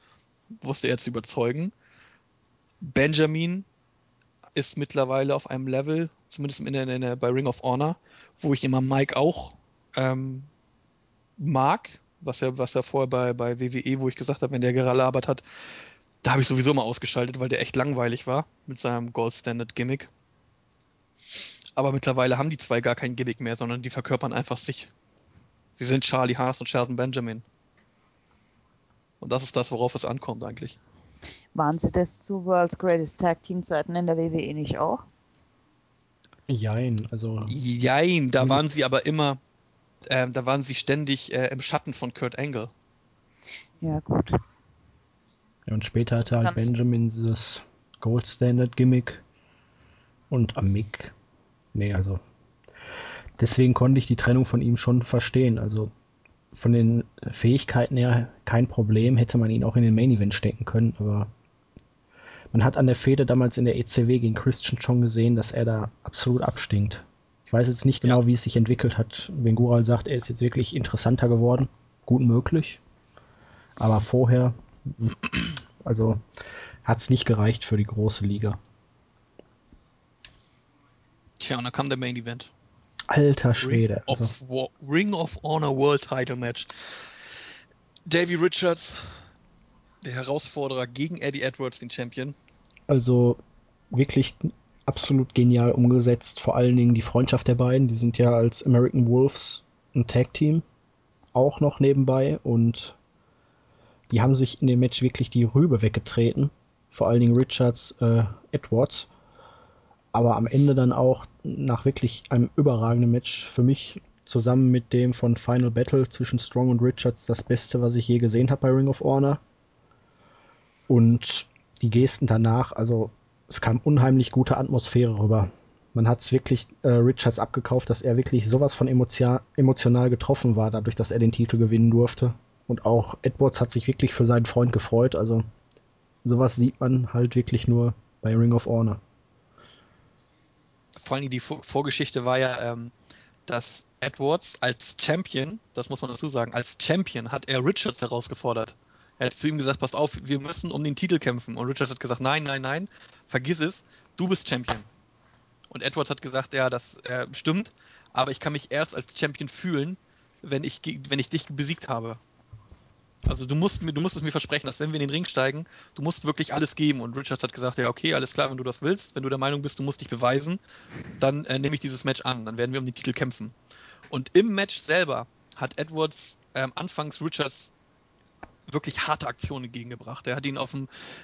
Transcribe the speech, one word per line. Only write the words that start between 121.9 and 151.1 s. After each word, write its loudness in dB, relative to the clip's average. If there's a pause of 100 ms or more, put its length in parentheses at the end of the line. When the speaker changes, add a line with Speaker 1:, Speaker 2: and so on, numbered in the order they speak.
Speaker 3:
Gesten 2
danach, 2
also 0 (380)
es -8
kam 2
unheimlich 4
gute 2
Atmosphäre 0
rüber. 4 (420)
Man 2
hat's 0
wirklich, 0 (140)
äh, 4
Richards 4
abgekauft, -2
dass 0
er 0
wirklich 2
sowas 4
von 2
emotio-, 2 (160)
emotional 4
getroffen 2
war, 2
dadurch, -2
dass -2
er 0
den 6
Titel 0
gewinnen 6
durfte. 2 (360)
Und -4
auch 2
Edwards 2
hat 0
sich 0
wirklich 2
für 2
seinen 4
Freund 2
gefreut. 2
Also 2 (800)
sowas 2
sieht 2
man 0
halt 0
wirklich 0
nur 4 (300)
bei 0
Ring 6
of 2
Honor. 0 (2000)
Speaker 1:
Vor -4
allem -6
die -4
Vor-, -10
Vorgeschichte -4
war 2
ja, -2
ähm, -12 (540)
dass -8 (180)
Edwards -4
als -6
Champion, -4 (160)
das -8
muss -8
man -8
dazu -10
sagen, -4
als -8
Champion -2
hat -8
er 0
Richards -2
herausgefordert. -6 (440)
Er -2
hat -6
zu -8
ihm -2
gesagt, -2
„Pass -4
auf, -2
wir -4
müssen -10
um -4
den -4
Titel 0